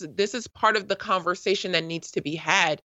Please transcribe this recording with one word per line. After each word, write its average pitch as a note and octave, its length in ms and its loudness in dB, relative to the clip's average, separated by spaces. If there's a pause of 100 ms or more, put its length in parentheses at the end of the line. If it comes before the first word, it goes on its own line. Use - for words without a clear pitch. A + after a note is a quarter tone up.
(160)
this G3+ 180 0
is A#3 140 -6
part G#3+ 300 2
of G3+ 100 -4
the G3 80 0
conversation F#3+ 760 0
that E3 100 2
needs E3 280 -8
to - 100 -2
be D3 140 -4
had. D#3+ 500 2